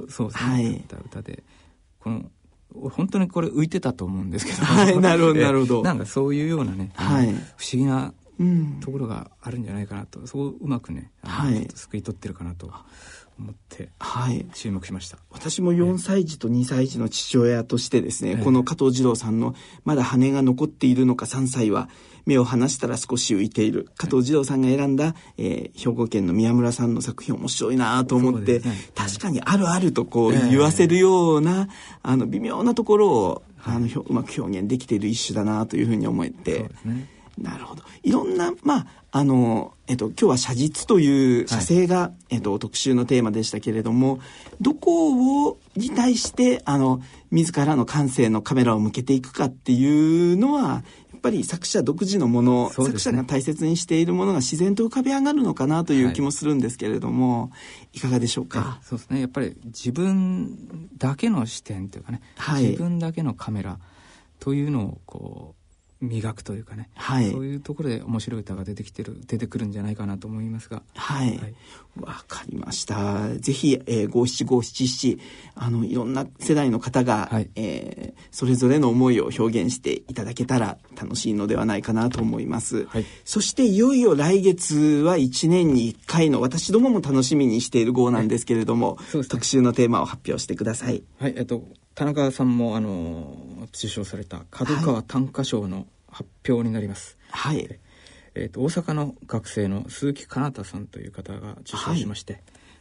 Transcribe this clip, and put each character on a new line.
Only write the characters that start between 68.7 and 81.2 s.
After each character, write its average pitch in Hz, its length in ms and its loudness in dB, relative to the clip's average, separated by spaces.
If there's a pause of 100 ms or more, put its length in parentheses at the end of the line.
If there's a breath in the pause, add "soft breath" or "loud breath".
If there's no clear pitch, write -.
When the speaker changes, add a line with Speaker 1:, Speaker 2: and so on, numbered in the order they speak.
Speaker 1:
て - 100 -12
き - 60 -16
て - 120 -12
る、 - 240 -12
出 120 100 -4
て 113 100 -4
く - 120 -8
る 113 80 -4
ん 101 40 -6
じ 101 80 -10
ゃ 98 40 -8
な 104 80 -6
い 107 60 -6
か 104 100 -8
な 98 100 -6
と 92 100 -14
思 110 140 -10
い 110 80 -6
ま 113 100 -8
す - 120 -16
が。 107 120 -12 (120)
Speaker 2:
は 135 320 -6
い。 - 0 -
Speaker 1:
は 110 80 0
い。 107 200 -10 (460 loud breath)
Speaker 2:
わ - 260 -14
か - 220 -14
り - 80 -10
ま - 160 -8
し - 140 -8
た。 104 500 -4
ぜ - 160 -2
ひ、 131 320 2
え 110 200 0
ー、 104 40 -4
五 120 180 2
七 - 180 -4
五 120 180 2
七 127 260 -4
七、 - 300 -2 (360 loud breath)
あ 120 140 -6
の、 117 160 0
い - 100 -4
ろ 123 100 -2
ん 131 100 -4
な 131 120 -4 (120)
世 - 160 2
代 143 160 2
の 110 100 0
方 127 240 0
が、 110 260 0
Speaker 1:
は 110 100 0
い。 - 140 -6
Speaker 2:
え - 600 -8
ー、 - 40 -20 (100)
そ - 160 -4
れ 127 80 4
ぞ 123 160 4
れ 147 80 6
の 135 100 4
思 127 220 4
い 110 100 4
を 64 40 -2
表 123 180 -2
現 113 280 0
し - 80 -8
て - 140 -4 (160)
い 127 60 -12
た 107 100 -6
だ 123 80 -10
け 127 140 -4
た 127 120 0
ら 104 200 -2 (200)
楽 - 180 -8
し - 120 -4